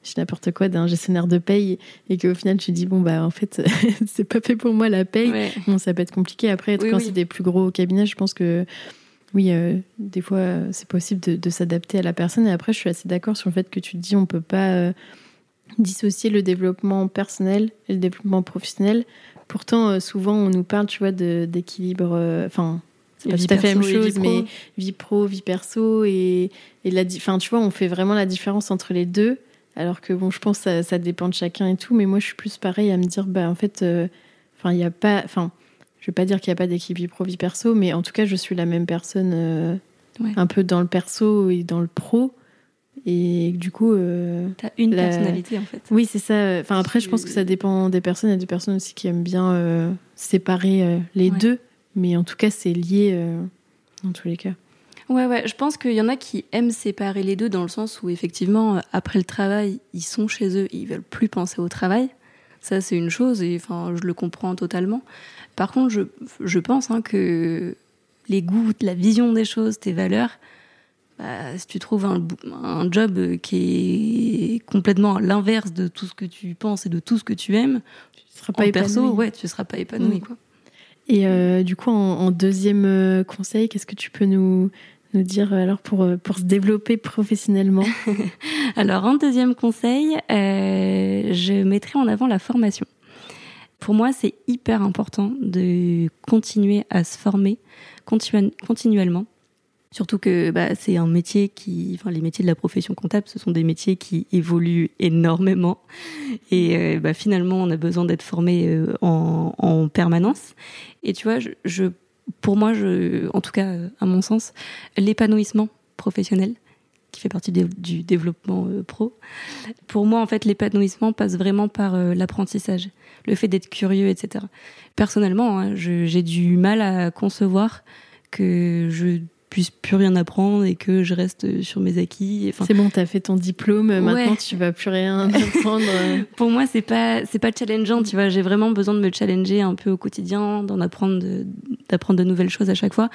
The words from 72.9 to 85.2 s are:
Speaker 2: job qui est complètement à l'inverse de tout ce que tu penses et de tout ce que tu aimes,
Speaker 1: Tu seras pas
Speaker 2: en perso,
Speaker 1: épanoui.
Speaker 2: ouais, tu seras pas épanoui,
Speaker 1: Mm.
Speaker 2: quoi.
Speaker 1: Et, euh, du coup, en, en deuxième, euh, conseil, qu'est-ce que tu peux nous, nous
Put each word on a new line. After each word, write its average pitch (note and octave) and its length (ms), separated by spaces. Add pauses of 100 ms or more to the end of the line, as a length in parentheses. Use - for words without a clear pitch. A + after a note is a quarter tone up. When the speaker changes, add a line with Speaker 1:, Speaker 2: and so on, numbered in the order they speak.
Speaker 2:
job F#3+ 460
qui A3 1160
est A3+ 40 (120)
complètement G3+ 460
à G3 40
l'inverse G3+ 520
de F3+ 160
tout - 180
ce F3 80
que G3+ 100
tu F3 300
penses G#3 320
et - 20
de E3+ 120
tout A#3 180
ce - 60
que A3+ 80
tu G3 240
aimes, B3+ 240 (340)
Speaker 1:
Tu - 240
seras - 140
pas G#3 140
Speaker 2:
en G#3 40
perso, G3+ 300
Speaker 1:
épanoui. B3+ 160
Speaker 2:
ouais, A3 160
tu - 160
seras F#3+ 160
pas - 140
épanoui, A3 400
Speaker 1:
Mm. - 20
Speaker 2:
quoi. A#3+ 160 (720)
Speaker 1:
Et, G3+ 180
euh, F#3 380
du F3+ 100
coup, - 160
en, A3+ 40
en F#3 360
deuxième, G3 540
euh, F#3+ 400
conseil, G#3+ 440
qu'est-ce - 180
que G#3 100
tu - 160
peux G3+ 140
nous, F#3+ 440 (420)
nous F#3+ 120